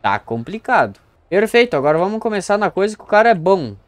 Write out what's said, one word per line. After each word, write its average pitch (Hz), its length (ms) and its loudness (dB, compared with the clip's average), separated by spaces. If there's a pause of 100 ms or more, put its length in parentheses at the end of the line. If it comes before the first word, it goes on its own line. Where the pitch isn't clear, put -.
Tá 101 180 -2
complicado. 127 800 -4 (300)
Perfeito, 220 480 0
agora 147 220 2
vamos 208 240 -2
começar 208 340 -2
na 208 140 0
coisa 208 260 -2
que - 60 -20
o - 40 -20
cara 220 220 4
é 226 60 6
bom. 160 420 0 (120)